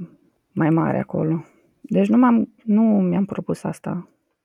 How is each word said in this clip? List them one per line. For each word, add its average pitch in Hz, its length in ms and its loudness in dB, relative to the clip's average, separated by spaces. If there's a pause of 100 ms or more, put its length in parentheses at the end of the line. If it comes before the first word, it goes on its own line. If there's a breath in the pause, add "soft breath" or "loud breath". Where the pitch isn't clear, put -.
(520)
mai 156 180 0
mare 156 280 0
acolo. 156 460 -4 (360 soft breath)
Deci 196 280 0
nu 214 80 2
m-am, 233 380 2 (100)
nu 214 180 2
mi-am 196 420 2
propus 175 380 -6
asta. 165 460 -8 (360)